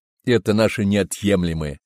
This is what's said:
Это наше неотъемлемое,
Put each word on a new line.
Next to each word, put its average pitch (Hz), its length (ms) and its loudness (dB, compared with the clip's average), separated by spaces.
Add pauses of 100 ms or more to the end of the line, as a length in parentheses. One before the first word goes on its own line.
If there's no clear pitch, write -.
(240)
Это 113 300 0
наше 107 300 0
неотъемлемое, 90 1000 -2